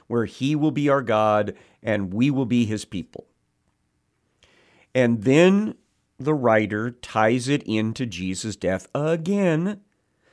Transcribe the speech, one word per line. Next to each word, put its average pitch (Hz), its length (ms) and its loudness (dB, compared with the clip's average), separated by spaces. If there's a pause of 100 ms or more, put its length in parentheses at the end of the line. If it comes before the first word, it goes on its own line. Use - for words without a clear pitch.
where 117 180 0
he 135 300 -4
will 151 160 0
be 143 180 -2
our 139 120 2
God 107 520 0 (300)
and 98 300 -2
we 123 180 2
will 135 140 -2
be 120 200 2
his 107 200 -6
people. - 420 -14 (1700)
And 117 280 2
then 185 520 4 (420)
the 139 160 -2
writer 110 580 2
ties 117 560 0
it 143 160 -2
into 110 420 -2
Jesus' 95 520 -8
death 92 360 -4
again, 170 840 -2 (540)